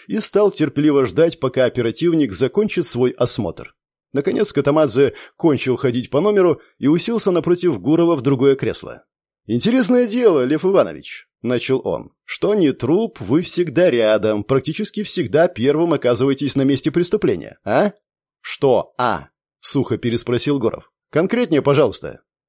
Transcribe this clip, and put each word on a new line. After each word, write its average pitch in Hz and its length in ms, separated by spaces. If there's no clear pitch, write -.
и 208 140
стал 202 300
терпеливо 143 560
ждать, 156 340
пока 127 240
оперативник 123 680
закончит 156 540
свой 123 240
осмотр. - 640
Наконец 143 400
Катамадзе 139 640
кончил 131 400
ходить 123 340
по 143 100
номеру 190 400
и 120 80
уселся 196 440
напротив 170 500
Гурова 165 360
в 127 60
другое 135 320
кресло. - 500
«Интересное 233 600
дело, 202 380
Лев 151 200
Иванович», 117 640
начал 127 420
он. 62 280
«Что - 300
ни 175 160
труп, 170 500
вы 123 220
всегда 175 480
рядом, 107 540
практически 156 580
всегда 160 460
первым 151 440
оказываетесь 131 640
на 139 60
месте 139 280
преступления, 151 760
а?» 156 280
«Что - 580
«а»?» 101 300
сухо - 380
переспросил 123 600
Гуров. - 320
«Конкретнее, 180 520
пожалуйста». 131 600